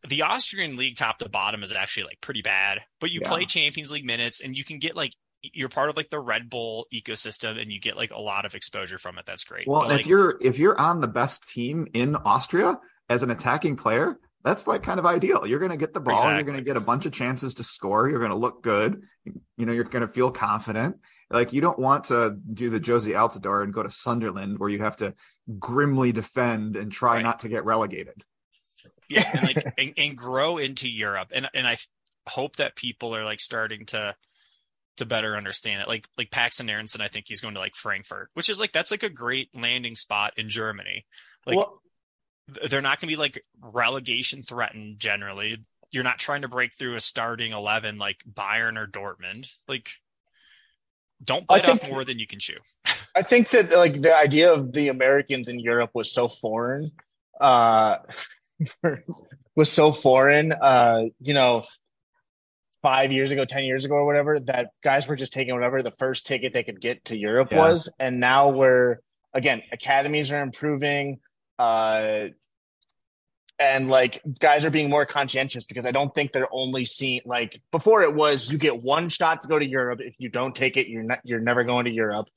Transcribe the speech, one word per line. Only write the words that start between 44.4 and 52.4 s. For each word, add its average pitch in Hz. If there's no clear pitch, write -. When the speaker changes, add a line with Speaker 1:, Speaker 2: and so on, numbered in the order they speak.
Speaker 1:
threatened 107
generally. 104
You're 127
not 127
trying 143
to 135
break 123
through 123
a 113
starting 117
eleven 107
like 101
Bayern 110
or 107
Dortmund. 98
Like, 131
don't 127
Speaker 3:
I 190
Speaker 1:
bite -
off 254
Speaker 3:
think 135
Speaker 1:
more 135
than 127
you 107
can 101